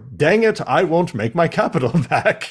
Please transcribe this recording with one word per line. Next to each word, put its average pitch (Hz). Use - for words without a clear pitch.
dang 196
it, 220
I 151
won't 165
make 117
my 165
capital 151
<laughs> -
back. -